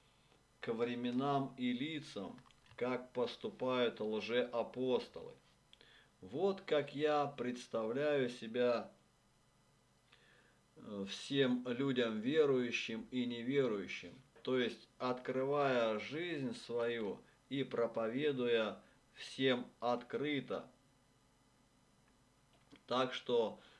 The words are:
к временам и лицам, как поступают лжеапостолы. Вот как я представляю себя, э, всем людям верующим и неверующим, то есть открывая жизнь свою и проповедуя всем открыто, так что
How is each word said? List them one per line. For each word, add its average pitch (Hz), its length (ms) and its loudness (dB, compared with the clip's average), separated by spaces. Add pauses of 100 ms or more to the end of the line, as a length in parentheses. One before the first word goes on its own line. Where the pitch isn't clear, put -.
(600)
к 117 120 -2
временам 123 840 0
и 123 120 0
лицам, 123 680 -4 (360)
как 123 360 -4
поступают 123 880 0
лжеапостолы. 117 1300 0 (880)
Вот 175 420 -2
как 143 340 0
я 147 300 2
представляю 123 1000 0
себя, 117 640 0 (1800)
э, 101 340 -6
всем 127 600 2
людям 123 500 2
верующим 123 960 2
и 127 120 0
неверующим, 117 960 -2 (220)
то 127 160 2
есть 117 300 -2 (100)
открывая 127 1000 2
жизнь 139 560 -4 (100)
свою 117 540 -2 (300)
и 135 120 0
проповедуя 117 1160 2 (340)
всем 131 500 0 (140)
открыто, 123 880 -2 (2250)
так 127 260 0
что 113 460 0 (200)